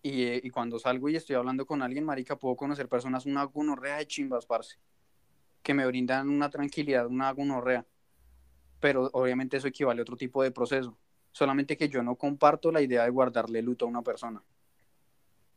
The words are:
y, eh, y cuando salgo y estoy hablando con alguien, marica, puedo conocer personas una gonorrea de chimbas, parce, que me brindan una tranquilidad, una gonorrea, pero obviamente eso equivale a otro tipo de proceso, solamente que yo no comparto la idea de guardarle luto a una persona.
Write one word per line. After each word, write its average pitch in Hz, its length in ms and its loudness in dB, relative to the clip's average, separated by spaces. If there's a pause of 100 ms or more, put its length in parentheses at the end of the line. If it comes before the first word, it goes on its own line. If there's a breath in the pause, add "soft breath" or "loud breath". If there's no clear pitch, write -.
y, 131 220 -2
eh, 123 180 -2
y 127 80 -10
cuando 117 280 -4
salgo 127 300 0
y 156 80 0
estoy 147 200 -4
hablando 131 300 -2
con 147 160 -4
alguien, 131 220 -4
marica, 139 320 -4
puedo 127 200 -2
conocer 139 320 -6
personas 127 380 -2
una 139 180 0
gonorrea 143 520 -2
de 151 100 -4
chimbas, 135 400 -4
parce, 113 300 -2 (840)
que 139 120 0
me 139 120 2
brindan 127 420 0
una 143 220 0
tranquilidad, 143 560 0
una 131 260 -2
gonorrea, 127 540 0 (960)
pero 135 320 4
obviamente 127 440 0
eso 135 120 -2
equivale 127 320 0
a - 20 -2
otro 120 140 -6
tipo 131 260 -2
de 131 80 4
proceso, 123 480 -2 (340)
solamente 139 440 2
que 151 120 0
yo 135 140 0
no 120 140 -2
comparto 147 540 4
la 151 120 4
idea 123 220 4
de 120 60 4
guardarle 117 520 2
luto 120 240 -2
a - 20 -4
una 120 140 -4
persona. 117 400 -6 (1160)